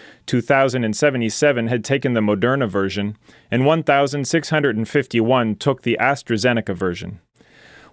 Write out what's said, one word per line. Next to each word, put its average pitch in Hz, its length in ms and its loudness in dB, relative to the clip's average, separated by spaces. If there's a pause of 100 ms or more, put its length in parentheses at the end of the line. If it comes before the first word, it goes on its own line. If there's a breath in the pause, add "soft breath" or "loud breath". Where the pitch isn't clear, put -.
(260 loud breath)
two 123 160 0
thousand 135 420 2
and 107 120 -2
seventy-seven 120 720 0
had 117 160 -2
taken 135 300 -2
the 117 80 2
Moderna 113 460 0
version, 101 480 -2 (360 soft breath)
and 123 120 2
one 156 200 2
thousand 139 440 2
six 160 220 -2
hundred 143 260 0
and 110 140 -4
fifty-one 117 640 0
took 131 280 -2
the 120 180 0
AstraZeneca 117 720 0
version. 90 460 -6 (720 loud breath)